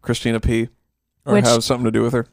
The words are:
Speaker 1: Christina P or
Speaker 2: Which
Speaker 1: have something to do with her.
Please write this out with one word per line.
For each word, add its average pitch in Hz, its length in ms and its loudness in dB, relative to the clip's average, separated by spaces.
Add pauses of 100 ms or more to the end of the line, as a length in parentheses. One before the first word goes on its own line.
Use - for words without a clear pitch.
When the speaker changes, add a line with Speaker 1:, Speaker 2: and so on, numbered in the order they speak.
Speaker 1:
Christina 117 380 -2
P 113 300 -2 (560)
or 143 80 0
Speaker 2:
Which 113 120 4
Speaker 1:
have 117 180 4
something 123 220 -2
to 110 60 0
do 113 100 0
with 117 120 -2
her. 120 200 -2